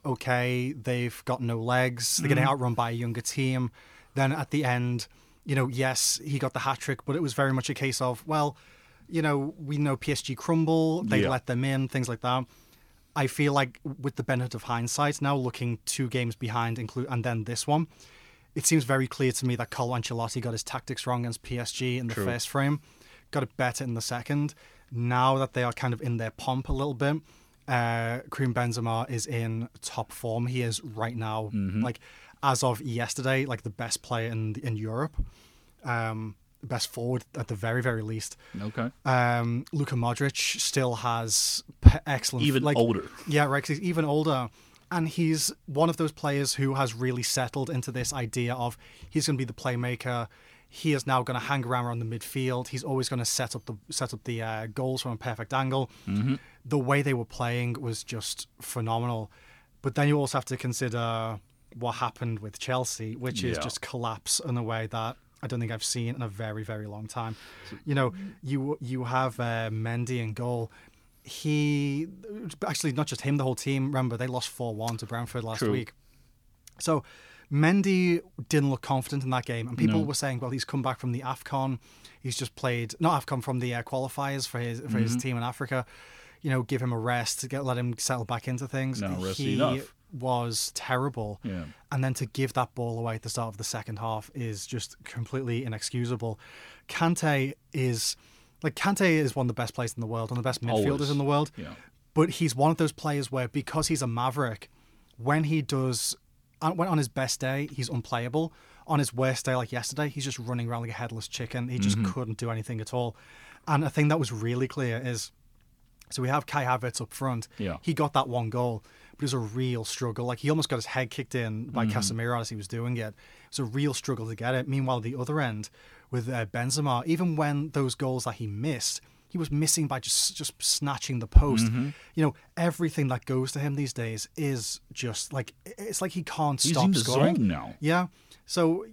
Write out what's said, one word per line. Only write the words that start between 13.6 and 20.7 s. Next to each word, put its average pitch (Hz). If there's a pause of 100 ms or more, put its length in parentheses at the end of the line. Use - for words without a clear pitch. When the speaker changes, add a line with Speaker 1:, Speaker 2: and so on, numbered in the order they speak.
Speaker 1:
with 135
the 127
benefit 123
of 113
hindsight 123
now, 143
looking 123
two 131
games 117
behind, 117
inclu-, 123
and 117
then 117
this 120
one, 151 (680)
it 151
seems 156
very 131
clear 131
to -
me 123
that 117
Carlo 123
Ancelotti 117
got 117
his 113
tactics -